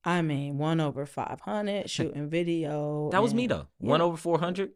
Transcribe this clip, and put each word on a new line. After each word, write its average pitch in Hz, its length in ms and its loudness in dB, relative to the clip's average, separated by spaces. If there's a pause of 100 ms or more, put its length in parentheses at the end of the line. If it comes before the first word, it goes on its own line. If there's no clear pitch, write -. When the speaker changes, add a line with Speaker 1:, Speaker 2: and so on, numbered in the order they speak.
Speaker 1:
I 175 180 2
mean, 143 360 -2
one 156 220 2
over 147 260 0
five - 360 -6
hundred, 208 480 -2
Speaker 2:
<laughs> - 0 -
Speaker 1:
shooting 143 400 -4
video, 151 800 0
Speaker 2:
That 185 100 4
was 226 120 4
me, 233 100 2
Speaker 1:
and 233 80 0
Speaker 2:
though. 80 160 -2 (120)
Speaker 1:
yeah. - 100 -2
Speaker 2:
One 151 120 6
over 170 160 2
four 165 220 0
hundred? 180 360 -2